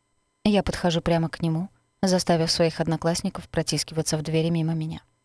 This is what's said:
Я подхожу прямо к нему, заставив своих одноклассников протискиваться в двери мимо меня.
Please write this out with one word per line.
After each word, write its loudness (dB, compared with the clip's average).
Я 4
подхожу 0
прямо 2
к -14
нему, -2
заставив 2
своих 0
одноклассников -2
протискиваться -2
в -2
двери 0
мимо 0
меня. -6